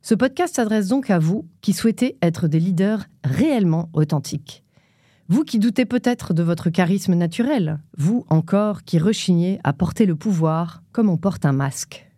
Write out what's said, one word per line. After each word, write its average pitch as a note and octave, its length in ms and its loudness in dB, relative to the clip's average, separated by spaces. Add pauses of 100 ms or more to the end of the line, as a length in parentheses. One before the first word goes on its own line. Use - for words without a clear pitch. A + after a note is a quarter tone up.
Ce - 120 2
podcast C4+ 420 -2
s'adresse G#3+ 320 0
donc C4+ 200 -2
à F#3 100 4
vous E3 300 0 (140)
qui G#3 100 0
souhaitez - 480 0
être E3+ 260 0
des D#3+ 140 2
leaders F#3+ 460 0 (180)
réellement E3+ 720 0
authentiques. D3+ 680 -4 (640)
Vous B3 160 2
qui B3 140 -2
doutez A#3 280 2
peut-être B3 480 -2
de E3 80 2
votre E3+ 260 -2
charisme F#3 460 0
naturel, F3 680 0 (160)
vous G3 320 0
encore G3 540 0
qui - 160 -2
rechignez F#3 680 0
à C#3+ 80 0
porter F3+ 320 0
le F3 120 2
pouvoir E3 680 -2 (100)
comme A3+ 160 2
on E3+ 80 2
porte F3+ 300 -2
un C#3 60 4
masque. - 640 -6